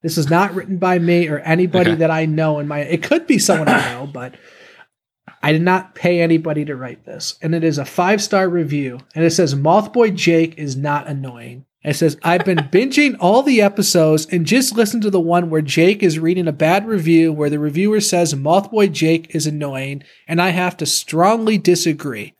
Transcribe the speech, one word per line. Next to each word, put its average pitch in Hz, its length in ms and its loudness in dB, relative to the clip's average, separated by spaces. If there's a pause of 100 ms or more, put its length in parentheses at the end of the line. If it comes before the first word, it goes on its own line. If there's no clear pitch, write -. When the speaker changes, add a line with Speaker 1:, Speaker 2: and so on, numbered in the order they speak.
Speaker 1:
This 160 160 -4
is 147 120 0
not 175 260 2
written 185 220 -6
by 180 220 0
me 170 280 2
or 147 120 -4
anybody 170 520 0
Speaker 2:
Okay. 160 80 -2
Speaker 1:
that 165 120 2
I 160 140 -2
know 156 340 0
in 147 80 -8
my, 147 120 -6
it 151 240 -4
could 330 240 0
be 247 100 2
someone 156 320 0
I 123 240 0
know, 127 140 -12
but 127 280 -14 (1080)
I 143 80 2
did 160 100 2
not 185 340 0
pay 175 260 0
anybody 160 440 0
to 147 100 -8
write 123 300 -14
this. - 360 -12
And 160 120 -2
it 165 100 -2
is 156 140 0
a 135 80 -4
five-star 190 640 0
review. 143 500 -4 (160)
And 160 80 0
it 165 80 4
says, 165 240 0
"Mothboy 208 600 2
Jake 165 420 2
is 143 180 -8
not 147 320 -4
annoying." 127 580 -12 (180)
It 147 120 -2
says, 151 280 0
"I've 175 220 0
been 185 120 0
<laughs> 143 140 -4
binging 262 480 2
all 202 240 4
the 254 180 4
episodes 170 680 2
and 175 180 -2
just 254 300 0
listened 220 280 0
to 208 80 0
the 185 80 2
one 170 300 0
where 156 120 0
Jake 160 420 2
is 160 160 2
reading 170 280 0
a 156 40 0
bad 170 360 0
review 165 460 2
where 151 160 -2
the 147 100 -2
reviewer 185 420 0
says 175 320 0
Mothboy 196 580 2
Jake 160 440 -2
is 147 120 -2
annoying, 143 560 -8 (240)
and 165 140 -2
I 185 80 2
have 180 280 -2
to 156 80 -6
strongly 214 720 0
disagree. 151 840 -2